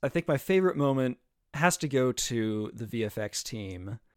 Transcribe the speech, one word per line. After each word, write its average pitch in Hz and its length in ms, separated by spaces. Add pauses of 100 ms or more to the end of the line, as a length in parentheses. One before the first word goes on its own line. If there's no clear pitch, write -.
I 143 80
think 170 180
my 151 100
favorite 190 400
moment 135 400 (360)
has 170 240
to 156 100
go 127 240
to 110 600
the 110 120
V 113 200
F 104 120
X 104 260
team, 98 560 (180)